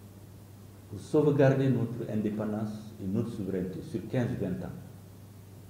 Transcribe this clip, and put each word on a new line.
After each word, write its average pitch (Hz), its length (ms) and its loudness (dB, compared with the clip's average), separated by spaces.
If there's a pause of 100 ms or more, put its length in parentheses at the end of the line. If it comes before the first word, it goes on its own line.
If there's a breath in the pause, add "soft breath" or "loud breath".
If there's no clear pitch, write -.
(880)
pour 104 100 -10
sauvegarder 135 720 6
notre 113 420 0
indépendance 107 840 -2 (100)
et - 20 -4
notre 107 220 0
souveraineté 92 540 -4
sur - 260 -6
quinze, 123 200 0 (120)
vingt 92 240 -2
ans. 87 80 -8 (960)